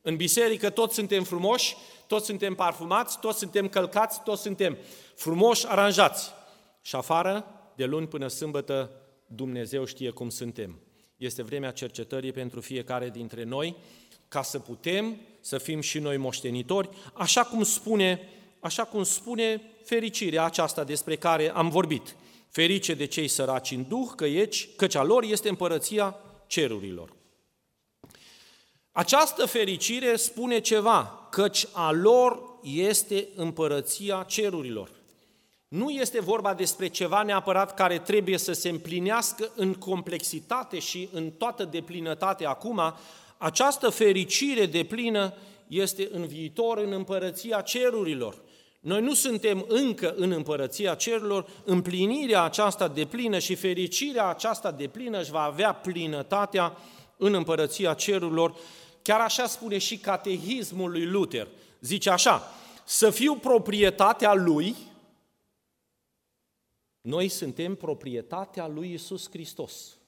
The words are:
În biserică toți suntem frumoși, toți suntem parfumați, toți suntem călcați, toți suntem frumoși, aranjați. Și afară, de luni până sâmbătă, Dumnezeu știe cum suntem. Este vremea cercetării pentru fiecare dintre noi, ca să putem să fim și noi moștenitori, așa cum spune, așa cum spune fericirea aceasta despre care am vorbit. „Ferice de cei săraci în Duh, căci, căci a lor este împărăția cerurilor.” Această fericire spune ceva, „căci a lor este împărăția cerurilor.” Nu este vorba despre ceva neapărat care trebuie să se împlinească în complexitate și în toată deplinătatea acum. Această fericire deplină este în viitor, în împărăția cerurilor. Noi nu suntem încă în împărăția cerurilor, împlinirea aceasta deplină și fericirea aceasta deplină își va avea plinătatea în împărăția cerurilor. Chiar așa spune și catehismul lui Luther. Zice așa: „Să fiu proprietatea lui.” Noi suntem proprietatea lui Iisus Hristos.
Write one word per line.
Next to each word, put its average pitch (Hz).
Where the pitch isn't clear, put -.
În 160
biserică 214
toți 220
suntem 196
frumoși, 185
toți 214
suntem 196
parfumați, 185
toți 220
suntem 196
călcați, 196
toți 208
suntem 190
frumoși, 202
aranjați. 196
Și -
afară, 180
de 127
luni 156
până 147
sâmbătă, 139
Dumnezeu 127
știe 127
cum 120
suntem. 110
Este 123
vremea 135
cercetării 131
pentru 123
fiecare 123
dintre 117
noi, 147
ca 143
să 135
putem 190
să -
fim 156
și 151
noi 143
moștenitori, 127
așa 208
cum 226
spune, 190
așa 165
cum 214
spune 220
fericirea 202
aceasta 160
despre 147
care 160
am 165
vorbit. 156
„Ferice 170
de 143
cei 151
săraci 131
în 131
Duh, 240
căci, 165
căci 185
a 139
lor 220
este 214
împărăția 190
cerurilor.” 98
Această 277
fericire 226
spune 233
ceva, 214
„căci 202
a 160
lor 240
este 196
împărăția 160
cerurilor.” 139
Nu 220
este 254
vorba 202
despre 180
ceva 190
neapărat 190
care 175
trebuie 190
să 170
se 175
împlinească 185
în 190
complexitate 185
și 180
în 160
toată 226
deplinătatea 165
acum. 208
Această 254
fericire 214
deplină 196
este 190
în 175
viitor, 160
în 208
împărăția 190
cerurilor. 190
Noi 190
nu 269
suntem 214
încă 226
în 185
împărăția 151
cerurilor, 208
împlinirea 185
aceasta 185
deplină 180
și 180
fericirea 190
aceasta 208
deplină 196
își 151
va 156
avea 151
plinătatea 175
în 202
împărăția 160
cerurilor. 165
Chiar 214
așa 233
spune 220
și 196
catehismul 185
lui 170
Luther. 170
Zice 160
așa: 185
„Să -
fiu 262
proprietatea 208
lui.” 175
Noi 165
suntem 175
proprietatea 160
lui 156
Iisus 175
Hristos. -